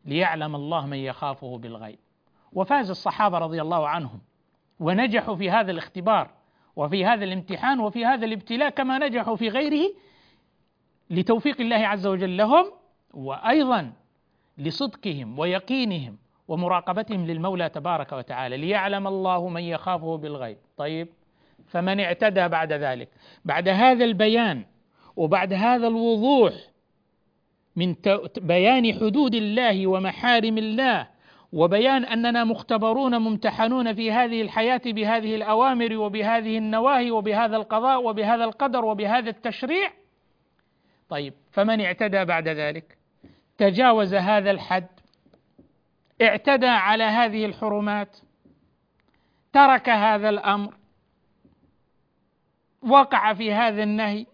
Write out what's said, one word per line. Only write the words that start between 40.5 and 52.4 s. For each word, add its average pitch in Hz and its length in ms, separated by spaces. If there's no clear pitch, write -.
طيب، 147 260
فمن 214 300
اعتدى 190 440
بعد 165 240
ذلك، 151 500
تجاوز 208 560
هذا 202 360
الحد، 185 360
اعتدى 233 440
على 220 380
هذه 220 420
الحرمات، 208 720
ترك 277 360
هذا 214 400
الأمر، 208 460